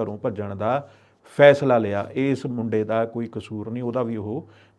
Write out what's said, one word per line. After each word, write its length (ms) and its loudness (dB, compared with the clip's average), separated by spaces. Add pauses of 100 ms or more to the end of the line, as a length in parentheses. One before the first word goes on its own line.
ਘਰੋਂ 160 -6
ਭੱਜਣ 360 -6
ਦਾ 340 -2 (480)
ਫੈਸਲਾ 420 8
ਲਿਆ। 360 -2
ਇਸ 320 -2
ਮੁੰਡੇ 380 -2
ਦਾ 200 -2
ਕੋਈ 280 -8
ਕਸੂਰ 380 -10
ਨਹੀਂ, 120 -8
ਉਹਦਾ 200 -4
ਵੀ 140 -6
ਉਹ 320 -8 (300)